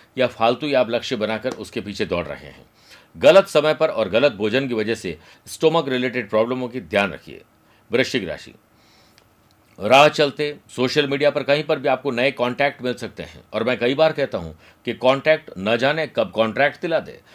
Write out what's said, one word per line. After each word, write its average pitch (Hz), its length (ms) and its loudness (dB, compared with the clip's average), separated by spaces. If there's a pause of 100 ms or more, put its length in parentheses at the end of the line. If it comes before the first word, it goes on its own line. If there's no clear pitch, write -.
(180)
या 123 100 2
फालतू 120 400 0
ही 143 60 -2
आप 123 160 2
लक्ष्य 120 260 -4
बनाकर 110 360 -4
उसके - 300 -10
पीछे 101 240 -6
दौड़ 87 200 -4
रहे 71 220 -12
हैं। - 180 -20 (520)
गलत 170 300 8
समय 151 260 2
पर 156 160 0
और 104 200 -2
गलत 123 220 2
भोजन 107 360 -2
की 120 60 -4
वजह 110 220 -2
से 85 220 -8 (300)
स्टमक 156 420 2
रिलेटेड 123 400 -4
प्रॉब्लमों 120 380 0
की 120 140 -10
ध्यान 98 320 0
रखिए। - 280 -18 (500)
वृश्चिक 120 360 0
राशि, - 260 -10 (1300)
राह 131 280 6
चलते 147 500 0 (180)
सोशल 135 320 0
मीडिया 139 220 2
पर 143 140 -4
कहीं 147 200 0
पर 151 160 -2
भी 139 100 0
आपको 131 220 -2
नए 123 200 0
कॉन्टैक्ट 123 500 -2
मिल 123 120 -4
सकते 104 300 -10
हैं - 200 -16 (100)
और 110 100 -2
मैं 120 160 0
कई 123 140 0
बार 156 180 2
कहता 139 260 -4
हूं 82 160 -8 (320)
कि 120 80 -4
कॉन्टैक्ट 135 640 2
न 104 200 0
जाने 147 300 0
कब 104 240 -2
कॉन्ट्रैक्ट 113 500 0
दिला 165 180 -2
दे। 71 220 -12 (140)